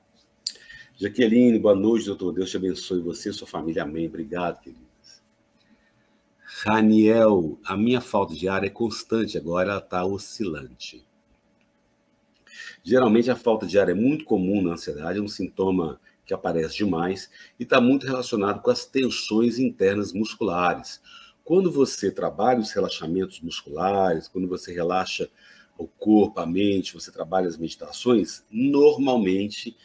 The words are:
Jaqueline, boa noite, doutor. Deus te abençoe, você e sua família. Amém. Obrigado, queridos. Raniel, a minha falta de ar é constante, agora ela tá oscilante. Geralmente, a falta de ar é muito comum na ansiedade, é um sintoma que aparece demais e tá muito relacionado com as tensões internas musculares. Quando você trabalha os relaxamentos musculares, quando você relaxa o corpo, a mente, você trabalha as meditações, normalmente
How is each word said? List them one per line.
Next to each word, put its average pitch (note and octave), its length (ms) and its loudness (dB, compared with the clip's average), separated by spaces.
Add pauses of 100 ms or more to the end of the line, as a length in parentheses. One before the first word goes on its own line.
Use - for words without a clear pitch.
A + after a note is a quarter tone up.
(960)
Jaqueline, A2+ 600 4
boa G#2 160 6
noite, G#2 320 2
doutor. F#2 260 -4
Deus F2 180 -4
te - 60 -8
abençoe, F#2 440 -4
você F2 300 -8
e - 20 -8
sua - 140 -12
família. E2 360 -6
Amém. D#2+ 240 -6
Obrigado, E2 540 -6
queridos. - 600 -20 (1400)
Raniel, G#2+ 1000 4
a F#2+ 120 -6
minha A#2+ 240 2
falta G2 340 -4
de E2+ 120 -6
ar F#2+ 160 0
é G2 60 -4
constante, A2 680 -4
agora F2 340 -2
ela G2 80 -4
tá F#2 240 -4
oscilante. E2+ 1000 -8 (1800)
Geralmente, A#2+ 460 4
a A#2 60 2
falta G#2+ 300 0
de F2 120 2
ar F#2 100 4
é F2 60 2
muito C#3 300 0
comum G2 360 0
na E2+ 120 0
ansiedade, E2 460 -6
é G#2 40 -2
um G2+ 60 -6
sintoma F#2 720 -2 (260)
que F#2+ 80 -4
aparece E2 420 -4
demais F#2 540 -2 (280)
e A#2+ 60 -8
tá C3 160 4
muito B2+ 260 2
relacionado A2+ 540 -2
com B2 100 2
as A#2+ 140 0
tensões A#2 760 0
internas G2+ 540 0
musculares. F2+ 880 -4 (420)
Quando F3 300 2
você B2 400 0
trabalha A2 480 0
os G#2 100 -4
relaxamentos F2+ 720 -4
musculares, E2+ 880 -2
quando F#2 180 -6
você F2+ 260 -8
relaxa F2 560 -2 (540)
o E2 40 -10
corpo, G#2 540 2
a E2+ 60 -4
mente, F#2+ 480 0
você - 160 -14
trabalha F2+ 380 -2
as D#2+ 80 -8
meditações, E2+ 960 -2
normalmente B2 1300 2